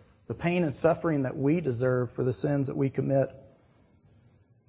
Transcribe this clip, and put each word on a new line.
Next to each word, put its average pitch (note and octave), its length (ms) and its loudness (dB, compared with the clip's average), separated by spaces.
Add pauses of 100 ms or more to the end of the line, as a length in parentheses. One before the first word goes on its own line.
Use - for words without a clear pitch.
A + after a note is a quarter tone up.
(280)
the A#2 60 -6
pain E3+ 320 0
and C#3 100 -2
suffering D#3 460 2
that B2+ 160 -4
we D3+ 240 2
deserve B2+ 500 0
for B2+ 140 -2
the B2+ 80 0
sins C#3+ 340 0
that - 80 -6
we C#3 140 0
commit, C3+ 400 0 (1400)